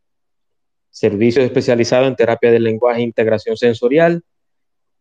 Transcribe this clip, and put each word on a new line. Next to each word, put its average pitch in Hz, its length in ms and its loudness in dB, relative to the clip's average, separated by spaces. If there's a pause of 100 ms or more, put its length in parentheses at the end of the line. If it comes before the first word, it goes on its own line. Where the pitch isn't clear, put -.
(880)
servicio 113 540 0
especializado 123 640 0
en 127 80 -2
terapia 117 340 0
del 117 140 4
lenguaje 117 380 -2
e - 20 0
integración 110 520 -2
sensorial, 139 680 0 (760)